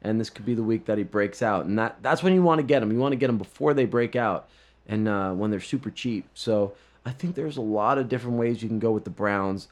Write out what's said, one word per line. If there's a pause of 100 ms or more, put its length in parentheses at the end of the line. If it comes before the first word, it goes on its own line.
and
this
could
be
the
week
that
he
breaks
out.
And
that,
that's
when
you
wanna
get
him.
You
wanna
get
him
before
they
break
out (380)
and,
uh,
when
they're
super
cheap.
So (320)
I
think
there's
a
lot
of
different
ways
you
can
go
with
the
Browns.